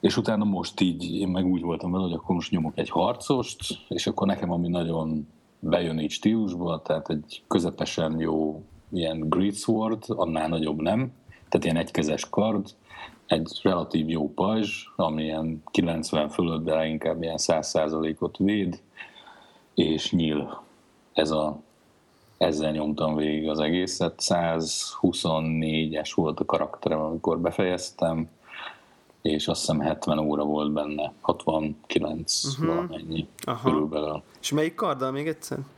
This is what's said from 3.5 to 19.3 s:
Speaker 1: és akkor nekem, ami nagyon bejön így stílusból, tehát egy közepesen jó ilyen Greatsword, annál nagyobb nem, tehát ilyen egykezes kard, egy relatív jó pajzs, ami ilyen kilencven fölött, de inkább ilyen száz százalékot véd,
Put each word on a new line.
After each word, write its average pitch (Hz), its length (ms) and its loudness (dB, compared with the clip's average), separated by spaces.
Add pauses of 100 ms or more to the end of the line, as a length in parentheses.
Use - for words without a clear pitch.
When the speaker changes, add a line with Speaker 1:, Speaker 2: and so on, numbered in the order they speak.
Speaker 1:
és - 180 -2
akkor - 200 0
nekem, 95 260 0
ami 87 160 0
nagyon 82 600 -2 (300)
bejön 82 400 0
így 76 120 0
stílusból, 90 720 0
tehát - 280 -2
egy - 380 -6
közepesen 82 720 0
jó 78 440 0 (300)
ilyen 80 360 -2
Greatsword, 107 760 2
annál 82 420 0
nagyobb 78 320 0
nem, 113 320 2 (360)
tehát - 160 4
ilyen - 120 2
egykezes 78 540 0
kard, 107 380 2 (580)
egy - 360 0
relatív 82 460 2
jó 78 260 0
pajzs, 104 380 2 (240)
ami 78 260 0
ilyen 78 480 -4
kilencven 80 580 2
fölött, 82 360 0
de 80 220 2
inkább 80 360 -2
ilyen 82 160 -4
száz 80 300 0
százalékot 80 680 0
véd, 95 440 2 (960)